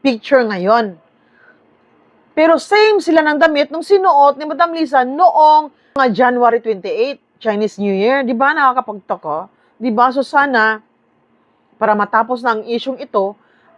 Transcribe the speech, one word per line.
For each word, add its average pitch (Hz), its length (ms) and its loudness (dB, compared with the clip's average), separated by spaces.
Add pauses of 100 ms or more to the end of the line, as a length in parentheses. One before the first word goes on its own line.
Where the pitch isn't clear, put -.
picture 254 400 0
ngayon. 208 480 0 (1400)
Pero 320 240 4
same 415 400 2
sila 320 240 2
ng 302 160 0
damit 294 320 0
nung 330 80 -8
sinuot 330 560 2
ni 302 80 -10
Madam 311 320 -2
Lisa 277 240 0
noong, 302 720 2 (240)
ah, 269 160 2
January 240 480 2
twenty-eight, 214 560 -4 (240)
Chinese 208 400 -4
New 202 160 -2
Year. 247 240 0
Di 247 160 -4
ba? 277 160 0
Nakakapagtaka. 208 960 -4 (320)
Di 247 80 -2
ba? 240 240 0
So, 277 80 -2
sana, 247 560 0 (1040)
para 214 160 2
matapos 226 480 -2
na 240 80 0
ang 214 160 -8
isyong 240 320 -6
ito, 208 320 -4 (440)